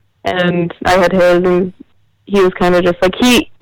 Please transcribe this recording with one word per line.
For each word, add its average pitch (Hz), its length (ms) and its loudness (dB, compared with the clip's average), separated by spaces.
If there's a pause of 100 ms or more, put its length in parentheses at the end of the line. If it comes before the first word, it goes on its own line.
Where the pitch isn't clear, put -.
(240)
and 175 500 -4 (100)
I 180 140 2
had 180 140 0
his, 180 320 2
and 180 280 0 (540)
he 196 160 0
was 185 180 2
kinda 180 220 2
just, 175 180 -2
like, 185 200 0
he, 247 300 0 (100)